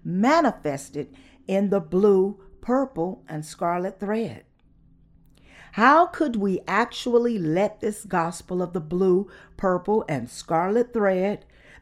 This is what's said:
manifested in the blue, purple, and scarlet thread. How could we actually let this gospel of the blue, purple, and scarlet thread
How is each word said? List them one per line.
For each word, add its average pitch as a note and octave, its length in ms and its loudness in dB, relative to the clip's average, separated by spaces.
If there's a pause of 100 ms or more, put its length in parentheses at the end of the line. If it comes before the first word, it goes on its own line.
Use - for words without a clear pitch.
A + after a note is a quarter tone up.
manifested F#3 1040 0 (380)
in G3 240 0
the G3+ 100 2
blue, F#3+ 580 2 (220)
purple, A#3+ 680 -4
and D#3 200 -10
scarlet F3+ 520 -4
thread. G#3 460 -6 (1300)
How C#4+ 320 6
could D4+ 320 -2
we G3 320 0
actually A#3 720 0
let F3+ 420 -2
this - 240 -6
gospel F3+ 560 -4
of F3 140 -6
the F3+ 60 -4
blue, F3+ 500 0 (260)
purple, F#3+ 500 0
and B2 220 -4
scarlet G3+ 640 -2
thread G3 540 0 (360)